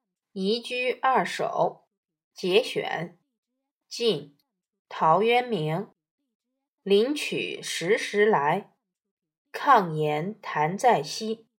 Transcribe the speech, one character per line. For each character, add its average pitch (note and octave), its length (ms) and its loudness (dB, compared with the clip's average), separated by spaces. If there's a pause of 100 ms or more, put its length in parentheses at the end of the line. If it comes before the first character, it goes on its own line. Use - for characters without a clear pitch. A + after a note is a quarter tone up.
(300)
《移 G3+ 300 -2
居 B3 320 -4
二 A#3+ 340 2
首》 - 640 -4 (440)
节 F#3+ 300 2
选， - 560 -6 (680)
晋， F#3+ 500 -4 (500)
陶 E3 340 2
渊 A#3+ 220 2
明。 F#3 460 -4 (920)
领 G#3 280 4
取 B2+ 480 -6
时 F#3+ 380 -2
时 G#3 260 0
来， F3 480 2 (760)
抗 G#3 420 4
言 D#3 480 -2
弹 D#3 380 -2
在 G#3 240 4
息。 - 460 -10 (100)